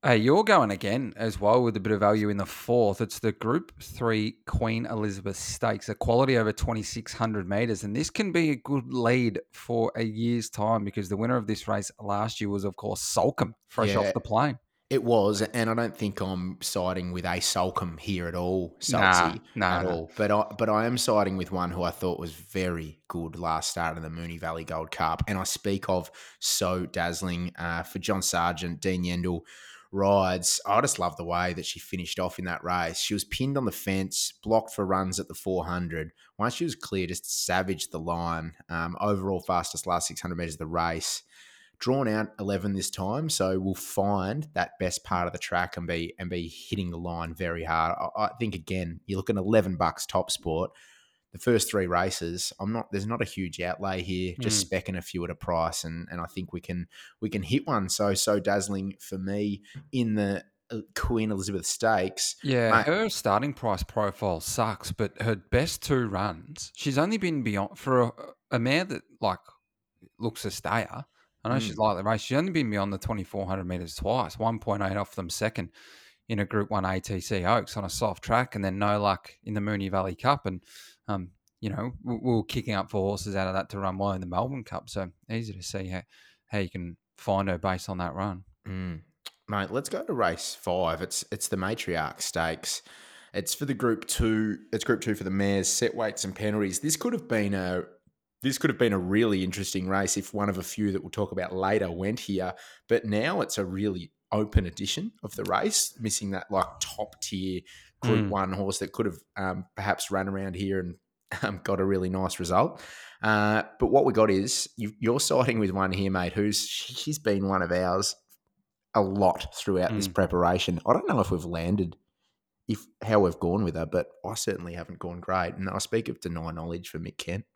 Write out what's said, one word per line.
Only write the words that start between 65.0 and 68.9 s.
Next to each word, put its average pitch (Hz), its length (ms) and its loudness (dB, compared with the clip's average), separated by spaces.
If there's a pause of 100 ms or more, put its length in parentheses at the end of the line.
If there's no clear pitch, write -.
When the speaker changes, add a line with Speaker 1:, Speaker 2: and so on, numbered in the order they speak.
Speaker 1:
her 110 140 2
best - 440 0
two 127 280 2
runs, 107 640 -4
she's 135 240 0
only 196 200 2
been 165 260 0
beyond, 101 340 -2
for 131 240 4
a, 120 100 2 (380)
a 127 80 2
mare 135 280 2
that, - 160 -6 (180)